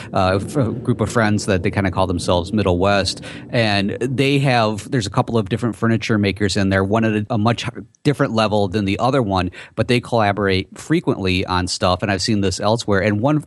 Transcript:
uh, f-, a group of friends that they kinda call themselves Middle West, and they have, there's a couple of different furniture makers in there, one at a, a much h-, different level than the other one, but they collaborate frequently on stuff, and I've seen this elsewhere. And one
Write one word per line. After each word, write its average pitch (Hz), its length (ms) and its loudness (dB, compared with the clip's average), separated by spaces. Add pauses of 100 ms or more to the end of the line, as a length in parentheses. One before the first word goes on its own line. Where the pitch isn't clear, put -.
(140)
uh, 95 280 2
f-, - 160 -8
a 113 140 0
group - 300 -2
of 104 100 0
friends 104 340 2
that 92 180 0
they 101 80 -2
kinda 95 200 0
call 95 160 0
themselves 87 440 0
Middle 95 260 2
West, 98 460 0 (260)
and 104 420 0 (100)
they 135 380 0
have, 113 520 0
there's 107 160 0
a - 40 -6
couple 117 260 0
of 98 120 0
different 113 260 -2
furniture 113 420 0
makers 101 400 0
in 98 120 2
there, 95 140 2
one 110 220 2
at 110 80 0
a, 107 120 0 (100)
a - 20 0
much 113 280 0
h-, - 180 -10 (200)
different 131 300 0
level 107 340 2
than 101 180 -2
the 98 140 0
other 135 220 2
one, 92 300 0 (240)
but - 120 0
they 123 140 2
collaborate 101 680 0 (100)
frequently 98 680 0
on 90 220 0
stuff, 92 340 0
and 101 100 -2
I've 92 100 0
seen 107 200 0
this 95 180 0
elsewhere. 104 420 0
And 107 200 0
one 147 260 2